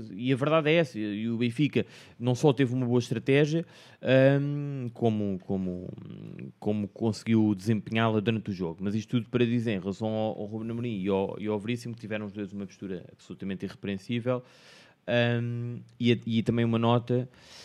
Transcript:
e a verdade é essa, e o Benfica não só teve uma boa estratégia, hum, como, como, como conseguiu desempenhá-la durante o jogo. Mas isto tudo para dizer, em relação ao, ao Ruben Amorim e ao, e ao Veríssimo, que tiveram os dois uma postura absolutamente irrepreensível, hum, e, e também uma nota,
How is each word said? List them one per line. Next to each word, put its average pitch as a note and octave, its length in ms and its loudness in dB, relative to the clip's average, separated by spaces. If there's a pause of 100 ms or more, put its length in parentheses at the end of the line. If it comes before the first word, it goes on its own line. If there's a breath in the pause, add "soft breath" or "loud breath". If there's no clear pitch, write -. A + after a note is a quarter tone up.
(160)
e B2 160 0
a C3+ 40 4
verdade D3 340 4
é D#3+ 60 6
essa, D#3+ 240 2
e G#2+ 280 -2
o A#2 120 -2
Benfica A#2+ 480 2 (320 loud breath)
não B2 160 2
só C#3+ 180 6
teve C3 180 2
uma B2+ 140 -2
boa A#2+ 140 2
estratégia, C#3+ 680 2 (720 loud breath)
hum, C#3+ 540 -4
como, G#2 460 0
como, F#2 520 -4 (680)
como G#2 280 -2
conseguiu A2 680 2
desempenhá-la A2 640 0
durante G#2+ 320 0
o - 20 -4
jogo. E2+ 300 -6
Mas G2+ 100 -2
isto G#2+ 240 -4
tudo A2 100 -2
para A#2+ 160 2
dizer, A#2 280 0
em F#2+ 80 -2
relação G2 280 -4
ao, A2 320 -2
ao G#2 60 -8
Ruben A2 240 -8
Amorim A#2 320 -6
e F#2 80 -2
ao, G2 300 0
e G#2 80 -8
ao G#2+ 120 -2
Veríssimo, A#2+ 360 -6
que - 40 -16
tiveram G#2+ 280 -8
os F#2+ 40 -12
dois G2+ 220 -8
uma G2+ 140 -8
postura F#2+ 440 -10
absolutamente F#2+ 540 -10
irrepreensível, A#2+ 800 -4 (960 soft breath)
hum, A#2+ 380 -6 (200)
e, A#2+ 120 4 (160)
e A2+ 160 2
também A#2 200 2
uma A2+ 140 2
nota, A#2+ 500 2 (380 loud breath)